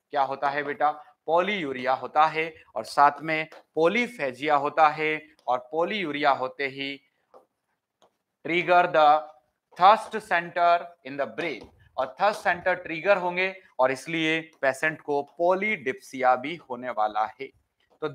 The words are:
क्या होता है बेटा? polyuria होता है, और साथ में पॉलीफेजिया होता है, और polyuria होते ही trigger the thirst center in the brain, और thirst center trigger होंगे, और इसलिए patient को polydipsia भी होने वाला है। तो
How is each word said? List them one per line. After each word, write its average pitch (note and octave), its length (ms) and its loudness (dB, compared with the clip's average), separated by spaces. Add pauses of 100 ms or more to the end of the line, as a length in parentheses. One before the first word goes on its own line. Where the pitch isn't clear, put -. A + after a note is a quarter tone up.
क्या C#3+ 120 -2
होता C3+ 280 -2
है C#3+ 140 -4
बेटा? D3 280 -2 (340)
polyuria D#3 680 0
होता B2+ 320 0
है, D#3+ 300 -2 (200)
और A2+ 100 -6
साथ C#3+ 260 4 (100)
में D#3 260 -4 (280)
पॉलीफेजिया D3+ 800 0
होता D3 340 4
है, D#3 380 -4 (200)
और B2 100 0 (140)
polyuria D#3+ 600 0
होते C3 360 -2
ही C#3 340 -8 (1400)
trigger F3 420 4
the D3+ 340 6 (580)
thirst A3 360 4 (160)
center F3 480 2 (280)
in C#3 120 -8
the C3+ 80 -2 (120)
brain, C#3 260 -6 (320)
और C3 240 -4
thirst G#3 180 2
center F3+ 360 0
trigger F3+ 420 0
होंगे, F3+ 380 -2 (240)
और C3 120 4
इसलिए D#3+ 500 -2 (200)
patient D3+ 400 -2
को C#3+ 200 -2
polydipsia C#3+ 1120 0
भी C#3 200 -6
होने B2+ 340 -12
वाला G#2+ 360 -2
है। C3+ 220 -12 (540)
तो D3+ 140 -6